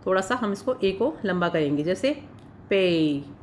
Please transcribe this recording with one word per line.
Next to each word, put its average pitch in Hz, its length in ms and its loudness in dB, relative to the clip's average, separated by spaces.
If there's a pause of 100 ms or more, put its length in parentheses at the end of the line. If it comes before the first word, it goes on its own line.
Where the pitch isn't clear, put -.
थोड़ा 185 140 2
सा 190 140 -2
हम 233 180 -2
इसको 196 220 -4 (100)
ए 190 80 2
को 233 200 0 (120)
लंबा 180 240 0
करेंगे, 151 340 0
जैसे 185 340 0 (540)
पे 196 100 4 (640)